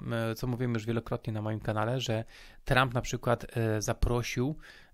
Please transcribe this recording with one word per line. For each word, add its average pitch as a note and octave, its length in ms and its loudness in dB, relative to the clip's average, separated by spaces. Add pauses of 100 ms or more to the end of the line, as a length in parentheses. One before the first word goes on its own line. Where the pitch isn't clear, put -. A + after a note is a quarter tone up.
(300)
e, A2+ 40 0
co A#2+ 120 -4
mówiłem A#2+ 280 0
już G#2+ 120 -2
wielokrotnie A2+ 460 -2
na G#2+ 100 -2
moim G#2+ 180 -2
kanale, A2 400 0
że A2+ 240 0 (400)
Trump B2+ 300 4
na B2+ 60 2
przykład, - 560 0
e, A2 260 2
zaprosił, A#2+ 760 0 (380)